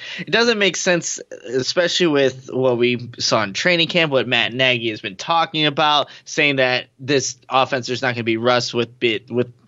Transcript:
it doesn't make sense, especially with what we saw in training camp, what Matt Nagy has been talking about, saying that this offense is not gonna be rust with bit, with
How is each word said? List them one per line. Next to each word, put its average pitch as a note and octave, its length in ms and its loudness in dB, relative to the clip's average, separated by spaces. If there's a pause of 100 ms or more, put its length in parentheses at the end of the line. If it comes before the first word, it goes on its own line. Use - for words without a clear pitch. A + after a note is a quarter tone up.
(200)
it D3+ 120 -12
doesn't A3+ 260 2
make G3 180 2
sense, - 440 -2 (260)
especially E3+ 600 0
with C3+ 440 2
what B2+ 260 0
we A#2+ 400 0
saw - 260 0
in G2 100 -4
training E3+ 340 2
camp, D#3+ 240 2
what A#2+ 160 2
Matt A#2 260 0
Nagy B2 360 2
has G#2+ 100 -6
been G2 160 -8
talking D#3+ 500 0
about, D3 440 2 (160)
saying C#3+ 320 0
that B2+ 300 0 (120)
this C3+ 380 -2 (100)
offense C3 400 0
is B2 140 -6
not B2 140 -2
gonna A#2 100 -4
be A2+ 120 0
rust A#2+ 360 2
with A#2 260 -4
bit, A#2 320 -2
with A#2+ 220 -2 (140)